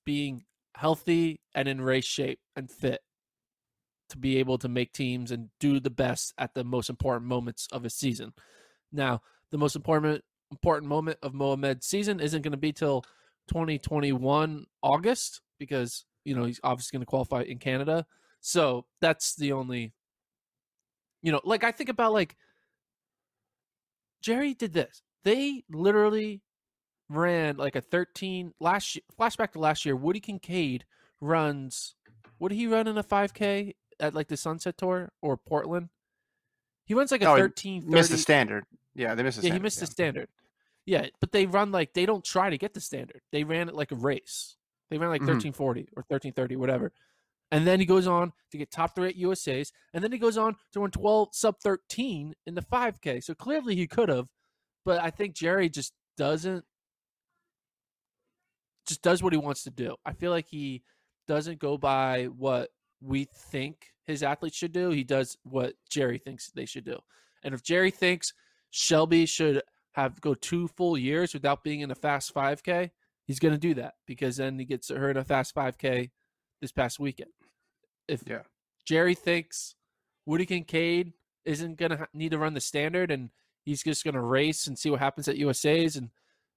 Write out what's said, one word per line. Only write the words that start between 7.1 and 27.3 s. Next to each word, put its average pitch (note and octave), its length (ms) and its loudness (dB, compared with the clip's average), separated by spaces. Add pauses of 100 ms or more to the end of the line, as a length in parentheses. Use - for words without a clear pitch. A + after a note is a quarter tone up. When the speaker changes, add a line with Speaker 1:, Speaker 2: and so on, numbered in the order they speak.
Speaker 1:
moments B2 480 -6
of B2 140 -8
a A2+ 40 -6
season. A2+ 440 -4 (580)
Now, C3 300 -2 (280)
the D#3 60 -4
most D3 180 2
important, D3+ 480 2 (280)
important D3+ 400 0
moment D#3 320 0
of C3+ 100 -6
Mohamed's C#3 540 0
season G3+ 340 -2
isn't D3+ 220 -2
gonna D3 160 -4
be D3 160 0
till C#3 300 0 (440)
twenty D#3+ 300 -2
twenty-one C#3+ 880 0 (160)
August E3+ 580 0 (180)
because, C3 460 -4 (220)
you C#3+ 80 -4
know, A#2+ 100 0
he's A#2+ 180 -4
obviously B2+ 360 -2
gonna B2 80 -6
qualify C3 340 -2
in B2 180 -6
Canada. C#3+ 480 -2 (400)
So C3+ 380 2 (160)
that's - 360 2
the C#3+ 160 0
only, B2+ 420 -4 (1300)
you D#3+ 100 0
know, C#3+ 120 2
like, G#3 200 0
I A#3 80 2
think B3+ 160 -6
about, A3+ 240 2
like, G3+ 240 0 (1800)
Jerry C4 320 0
did G#3+ 220 -6
this. - 280 -2 (200)
They C4 480 2
literally G#3 720 2 (640)
ran, D#3+ 480 2